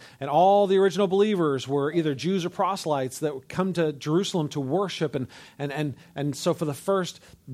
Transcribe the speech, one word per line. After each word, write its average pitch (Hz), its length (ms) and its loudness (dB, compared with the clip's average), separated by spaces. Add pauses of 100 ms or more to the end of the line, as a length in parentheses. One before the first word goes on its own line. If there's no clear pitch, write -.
(200)
and 139 80 -6
all 190 380 6
the 190 100 4
original 190 300 4
believers 175 600 2
were 143 240 0
either 156 240 0
Jews 170 300 -2
or 175 60 -4
proselytes 160 720 -2
that 151 140 -2
would 127 140 -14
come 185 240 -2
to 156 220 0
Jerusalem 151 560 -2
to 147 100 -6
worship. 160 540 -2
And, 131 140 -4 (300)
and, 143 140 -6
and, 147 220 -4 (200)
and 139 220 -4
so 175 160 0
for 160 140 -4
the 143 80 -4
first 190 460 -4 (340)